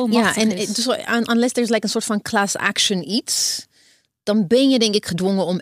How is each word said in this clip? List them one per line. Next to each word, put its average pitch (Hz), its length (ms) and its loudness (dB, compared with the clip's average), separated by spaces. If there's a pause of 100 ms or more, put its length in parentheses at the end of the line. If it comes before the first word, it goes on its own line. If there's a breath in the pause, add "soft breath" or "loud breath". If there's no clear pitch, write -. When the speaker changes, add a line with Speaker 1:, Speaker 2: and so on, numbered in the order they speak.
(100)
Speaker 1:
Ja, 233 100 4
Speaker 2:
machtig 208 220 2
Speaker 1:
en 220 140 2
Speaker 2:
is. 208 180 -4
Speaker 1:
dus 233 120 -4
un-, 233 440 -2
unless 233 220 2
there's, 240 180 0
like, 220 140 0
een 208 60 -2
soort 226 140 -2
van 208 180 -2
class 202 340 -2
action 190 540 -2
iets, - 560 -4 (560 soft breath)
dan 208 240 0
ben 262 240 4
je, 262 80 4
denk 214 160 2
ik, - 120 0
gedwongen 185 400 0
om 175 160 -2